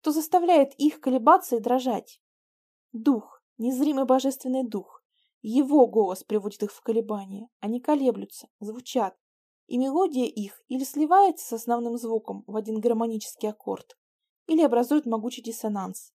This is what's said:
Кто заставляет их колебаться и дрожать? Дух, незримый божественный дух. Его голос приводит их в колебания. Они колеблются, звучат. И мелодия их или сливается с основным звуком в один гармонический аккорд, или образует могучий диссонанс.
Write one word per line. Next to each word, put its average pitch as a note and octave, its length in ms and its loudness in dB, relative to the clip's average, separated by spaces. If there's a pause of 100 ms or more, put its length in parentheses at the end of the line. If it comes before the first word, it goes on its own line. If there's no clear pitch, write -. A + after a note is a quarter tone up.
Кто D#4 100 0
заставляет D#4+ 640 4
их D4 240 0
колебаться C4 560 2
и A3+ 40 -2
дрожать? B3 640 -4 (680)
Дух, A3+ 500 -2 (160)
незримый C4+ 480 0
божественный C4 580 0
дух. - 400 -10 (380)
Его C4 460 4
голос F#3+ 360 0
приводит G#3 400 -4
их G3+ 80 -6
в - 100 -20
колебания. G#3 680 -6 (100)
Они A3+ 200 -4
колеблются, B3 720 -2 (100)
звучат. A3 560 -6 (520)
И A#3+ 100 -4
мелодия C4+ 480 0
их G#3 420 -10
или B3+ 160 -4
сливается E4 600 2
с - 80 -8
основным A#3+ 440 -4
звуком A3+ 500 -6
в G#3 80 -12
один G#3+ 260 -6
гармонический A3+ 680 -2
аккорд, - 480 -10 (500)
или D#4+ 140 4
образует B3+ 440 2
могучий A3+ 360 -6
диссонанс. G#3 760 -8